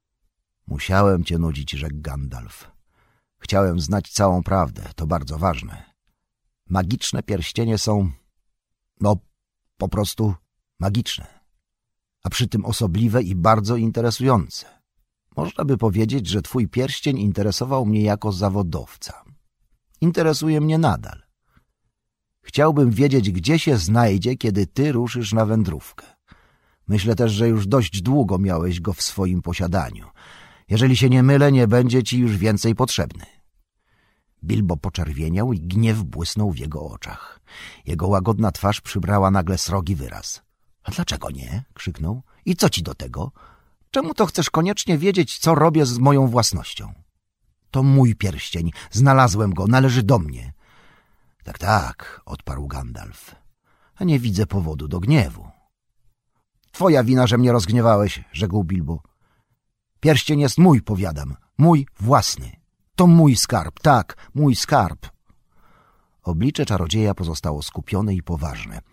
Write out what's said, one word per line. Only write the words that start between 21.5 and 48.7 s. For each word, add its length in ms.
Chciałbym 480
wiedzieć, 400
gdzie 280
się 180
znajdzie, 580
kiedy 320
ty 240
ruszysz 420
na 120
wędrówkę. 600
Myślę 280
też, 160
że 160
już 200
dość 340
długo 360
miałeś 420
go 140
w 80
swoim 400
posiadaniu. 640
Jeżeli 280
się 120
nie 140
mylę, 280
nie 160
będzie 360
ci 160
już 180
więcej 380
potrzebny. 500
Bilbo 340
poczerwieniał 760
i 60
gniew 440
błysnął 480
w 60
jego 320
oczach. 500
Jego 220
łagodna 440
twarz 300
przybrała 500
nagle 260
srogi 380
wyraz. 460
"A 80
dlaczego 380
nie?" 340
krzyknął. 500
"I 100
co 140
ci 140
do 120
tego? 360
Czemu 220
to 120
chcesz 240
koniecznie 480
wiedzieć, 400
co 180
robię 300
z 120
moją 300
własnością?" 640
"To 120
mój 320
pierścień. 560